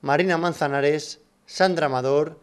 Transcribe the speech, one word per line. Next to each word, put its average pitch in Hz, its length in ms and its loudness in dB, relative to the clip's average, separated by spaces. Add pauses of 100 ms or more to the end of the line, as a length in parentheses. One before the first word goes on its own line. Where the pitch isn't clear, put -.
Marina 160 380 2
Manzanares, 147 800 -2 (240)
Sandra 180 420 0
Amador 139 560 0